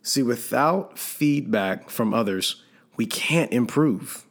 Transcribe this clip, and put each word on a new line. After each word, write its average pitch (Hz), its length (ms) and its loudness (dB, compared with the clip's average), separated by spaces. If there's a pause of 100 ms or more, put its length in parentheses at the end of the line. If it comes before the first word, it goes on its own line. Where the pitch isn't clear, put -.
See, 139 200 0
without 139 720 0
feedback 110 880 0
from 110 240 0
others, 101 520 0 (320)
we 113 100 -2
can't - 460 0
improve. 120 800 0